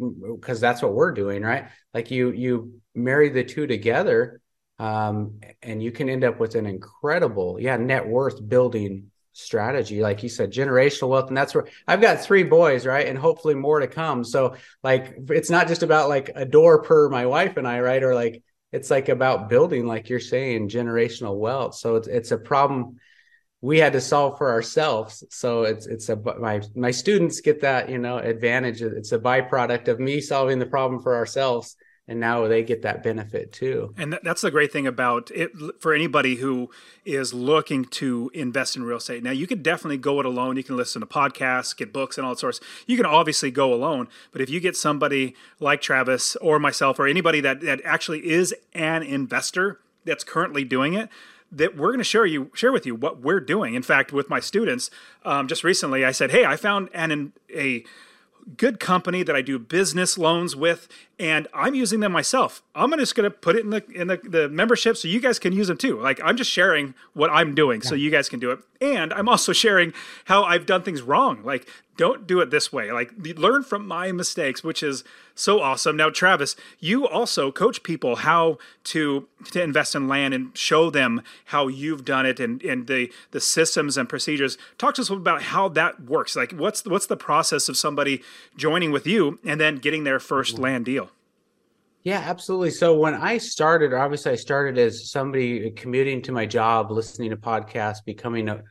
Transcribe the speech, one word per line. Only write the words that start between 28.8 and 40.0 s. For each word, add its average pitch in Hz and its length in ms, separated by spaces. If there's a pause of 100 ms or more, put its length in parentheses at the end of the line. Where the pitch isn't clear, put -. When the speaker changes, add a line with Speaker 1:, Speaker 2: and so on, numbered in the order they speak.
Speaker 1:
It's 110 320
a 117 40
byproduct 123 680
of 120 140
me 139 180
solving 135 400
the 123 60
problem 127 360
for 123 140
ourselves. 120 640 (280)
And 117 140
now 117 300
they 113 140
get 113 180
that 107 220
benefit 110 500
too. 113 440
Speaker 2:
And 151 140
th-, - 100
that's 165 200
the 190 100
great 147 220
thing 143 120
about 120 460
it - 200 (100)
l-, 160 180
for 160 140
anybody 143 420
who 123 360 (340)
is 135 280
looking 131 520
to 123 480
invest 131 420
in 131 80
real 120 140
estate. 120 260
Now, 123 80
you 135 160
could 190 160
definitely 156 360
go 143 200